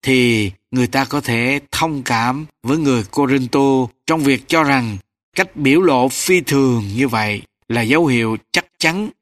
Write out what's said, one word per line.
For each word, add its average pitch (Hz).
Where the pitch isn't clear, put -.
thì 120
người 127
ta 135
có 147
thể 123
thông 156
cảm 127
với 135
người 131
Corinto 135
trong 160
việc 135
cho 160
rằng 120
cách 185
biểu 147
lộ 135
phi 180
thường 127
như 131
vậy 107
là 117
dấu 147
hiệu 117
chắc -
chắn 180